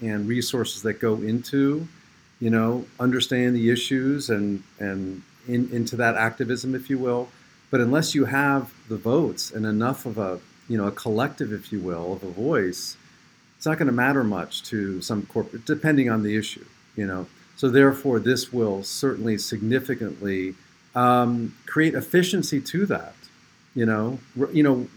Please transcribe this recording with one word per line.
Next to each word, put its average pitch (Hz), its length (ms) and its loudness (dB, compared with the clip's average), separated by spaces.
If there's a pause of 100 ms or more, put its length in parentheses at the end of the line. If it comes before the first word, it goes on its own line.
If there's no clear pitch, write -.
and 107 260 -2
resources 120 540 -2
that 107 180 -4
go 110 160 2
into, 139 720 0 (520)
you 117 100 0
know, 113 360 2 (140)
understanding 123 540 2
the 117 160 4
issues 131 600 0
and, 101 320 0 (180)
and 95 420 -6 (260)
in, 123 240 0
into 117 240 -4
that 117 200 2
activism, 123 600 -2
if 127 140 -8
you 135 80 0
will. 123 320 -2 (420)
But 127 80 4
unless 135 340 2
you 139 120 4
have 139 480 0 (160)
the 110 80 -4
votes 117 540 0
and 110 140 -4
enough 110 400 -2
of 110 120 -8
a, 92 220 -4 (280)
you 117 100 0
know, 101 100 0
a 104 40 -2
collective, 113 640 -2
if 95 180 -10
you 107 80 -4
will, 87 340 -6
of 98 100 -8
a 92 80 -10
voice, 104 640 -2 (580)
it's - 100 -12
not 156 120 0
gonna 143 140 2
matter 127 320 2
much 98 400 -4
to 98 380 -4
some 104 260 -4
corporate, 113 380 -6
depending 151 440 2
on 110 140 2
the 104 120 0
issue, - 300 -6 (320)
you 104 80 -2
know. 92 220 -6 (280)
So 135 140 0
therefore, 135 500 4
this 120 320 0
will 104 320 0
certainly 113 540 -2
significantly, 101 1200 -4 (380)
um, 123 640 2 (100)
create 156 280 2
efficiency 175 680 2
to 185 260 -2
that. - 280 -4 (580)
You 117 120 2
know, 113 340 0 (180)
wh-, 135 160 -2
you 151 100 6
know, 131 200 4 (140)